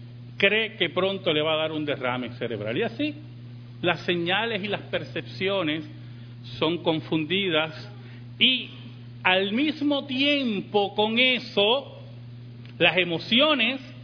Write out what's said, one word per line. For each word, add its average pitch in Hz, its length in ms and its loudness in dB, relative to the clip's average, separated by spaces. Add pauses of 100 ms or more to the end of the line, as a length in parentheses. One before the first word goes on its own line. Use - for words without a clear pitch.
(380)
cree 208 380 4
que 170 140 2
pronto 185 420 0
le 151 100 4
va 156 120 2
a 156 40 4
dar 156 140 0
un 156 140 -2
derrame 123 480 -2
cerebral. 117 440 -4
Y 220 60 0
así, 285 320 -2 (680)
las 170 200 2
señales 185 600 0
y 208 60 -4
las 196 140 -2
percepciones 165 1080 -2 (680)
son 165 240 0
confundidas 160 1120 0 (460)
y 247 300 4 (540)
al 190 300 4
mismo 285 520 2
tiempo 247 880 2
con 220 240 2
eso, 247 840 2 (800)
las 165 200 6
emociones 233 840 2 (220)